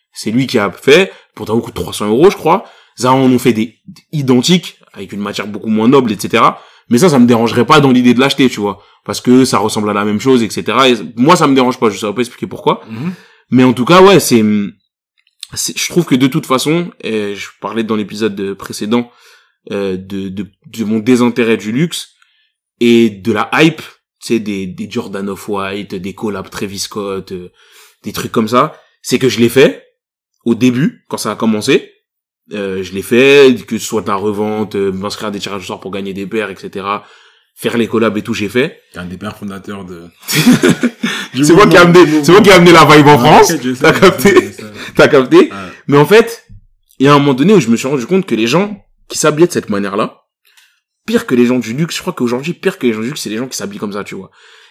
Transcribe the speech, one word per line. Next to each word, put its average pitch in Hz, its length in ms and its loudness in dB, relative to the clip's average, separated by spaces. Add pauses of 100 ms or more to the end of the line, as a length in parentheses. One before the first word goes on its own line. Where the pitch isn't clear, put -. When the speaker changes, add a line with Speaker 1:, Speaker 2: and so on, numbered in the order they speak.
(120)
Speaker 1:
C'est - 180 -10
lui 123 160 -2
qui 117 140 -2
a 101 100 -2
fait. 165 360 2
Le - 280 -18
pantalon 107 260 -6
coûte - 140 -10
trois 87 180 -10
cents 104 140 -6
euros, 131 240 4
je 196 60 -2
crois. 170 280 -2 (320)
Zara 127 200 0
en 135 60 2 (100)
ont 123 80 2
fait 123 120 2
des 110 220 -6 (380)
identiques, 139 640 0 (160)
avec 101 200 -18
une 101 80 -10
matière 101 260 -8
beaucoup 104 220 -10
moins 110 200 0
noble, 127 240 4
et 95 60 -8
cetera. 113 420 0 (280)
Mais 120 100 2
ça, 180 100 4
ça 143 100 2
me 120 80 6
dérangerait 117 400 2
pas 156 140 4
dans 135 120 4
l'idée 123 220 4
de 117 60 0
l'acheter, 139 300 2
tu 113 100 -8
vois. 101 220 -6 (220)
Parce 104 160 -8
que 127 240 4
ça 127 140 0
ressemble 104 320 -2
à - 20 0
la 101 120 -2
même 104 160 -2
chose, 127 220 2
et 101 80 -4
cetera. 107 380 0
Et 123 60 2 (220)
moi, 143 200 2
ça 156 100 2
me 139 80 2
dérange 127 240 0
pas, 117 120 2
je 98 80 -4
saurais 104 160 -6
pas 113 80 -4
expliquer 117 240 -12
pourquoi. 110 440 -4
Speaker 2:
Mhm. 135 220 -8 (380)
Speaker 1:
Mais 127 140 4
en 127 80 4
tout 117 120 -6
cas, 175 180 6
ouais, 190 180 6
c'est, 117 220 2 (1120)
c'est, - 240 -8
je - 100 -6
trouve 175 160 0
que 143 100 -2
de 131 120 2
toute 139 200 -4
façon, 156 440 -2 (120)
et 104 320 -6
je 95 140 -14 (120)
parlais 107 240 -6
dans 107 120 -4
l'épisode 104 580 -6
précédent, 117 560 -4 (600)
euh, 98 260 -6
de, 95 320 -10
de, 95 180 -10 (200)
de 113 180 -8
mon 110 140 -2
désintérêt 117 580 0
du 104 160 -8
luxe 156 360 -4 (720)
et 117 300 4
de 101 220 -4
la 104 200 -4
hype, 156 300 0 (400)
tu - 120 -4
sais, 113 60 2
des, 101 260 -8
des 98 240 -12
Jordan 101 380 -8
Off-White, 98 680 -8
des 95 200 -10
collabs 98 360 -8
Travis 101 280 -12
Scott, 98 540 -10
euh, 90 180 -14 (520)
des - 100 -12
trucs - 200 -12
comme 110 160 -2
ça, 127 260 -2 (280)
c'est - 160 -2
que 131 100 0
je 107 100 -2
l'ai 117 100 4
fait 143 360 2 (600)
au 117 100 0
début, 127 540 -2
quand 107 100 -8
ça 110 140 -6
a 101 40 -12
commencé. 113 560 -2 (600)
Euh, 98 300 -8
je 92 100 -14
l'ai 95 100 -8
fait, 135 520 4 (120)
que 110 120 -6
ce 95 80 -12
soit 110 160 -4
de 92 60 -10
la 104 80 -2
revente, 104 580 -4
euh, 98 180 -2
m'inscrire 101 360 -8
à - 20 -6
des 101 80 -8
tirages 98 240 -10
au 92 40 -16
sort 104 140 -12
pour 98 100 -14
gagner 98 240 -10
des 98 120 -10
paires, 104 240 -6
et 92 60 -16
cetera. 98 480 -8 (500)
Faire 113 220 -6
les 117 100 0
collabs 110 300 -2
et 107 60 -6
tout, 113 120 -8
j'ai 101 140 -6
fait. 127 320 -4 (120)
Speaker 2:
T'es - 60 -20
un 90 60 -14
des 90 140 -14
pères 101 180 -14
fondateurs 98 480 -14
de, 90 200 -18 (220)
Speaker 1:
<laughs> - 1080 -2
Speaker 2:
du 131 100 -2
Speaker 1:
C'est 151 80 4
moi 196 140 6
qui 170 100 4
ai 175 80 6
Speaker 2:
mouvement, 175 160 6
Speaker 1:
amené, 156 200 4
Speaker 2:
du 147 40 -2
Speaker 1:
c'est 151 80 4
moi 202 80 8
qui 196 80 4
ai 196 40 8
amené 175 200 8
la 165 140 8
vibe 151 200 6
en 147 120 8
Speaker 2:
mouvement. 151 160 4 (100)
Speaker 1:
France. 392 60 2
Speaker 2:
Ah, 170 60 -2
ok, 139 60 -8
je 127 120 -4
sais, 123 80 -10
Speaker 1:
T'as 160 120 4
Speaker 2:
je - 60 -6
Speaker 1:
capté ? 190 300 4
Speaker 2:
sais, - 160 4
je - 60 -14
sais. - 200 -18 (240)
Speaker 1:
T'as 151 120 6
capté ? 131 300 4
Speaker 2:
Ouais. 175 120 6 (360)
Speaker 1:
Mais 143 120 4
en 147 80 6
fait, 226 400 2 (520)
il 131 80 2
y - 20 6
a 147 60 6
un 147 40 6
moment 139 160 2
donné 147 200 2
où 190 60 6
je - 80 0
me 117 80 2
suis - 100 -4
rendu 131 200 -4
compte 185 200 -2
que - 80 -4
les 110 120 0
gens 196 360 -2 (260)
qui - 100 -10
s'habillaient 156 300 2
de - 40 -20
cette - 160 -6
manière-là, 101 540 -6 (840)
pire 226 200 -6
que - 80 -4
les 120 120 2
gens 127 120 0
du 113 160 -8
luxe, 156 220 -6
je - 40 -12
crois 185 140 -8
qu'aujourd'hui, 127 400 -6
pire - 240 -8
que 131 80 -4
les 117 80 0
gens 107 60 -8
du 113 80 -6
luxe, 147 140 -10
c'est 104 80 -10
les 107 60 -8
gens 127 120 -8
qui - 80 -12
s'habillent 101 220 -12
comme 104 140 -10
ça, 98 120 -10
tu - 100 -18
vois. 95 160 -16 (400)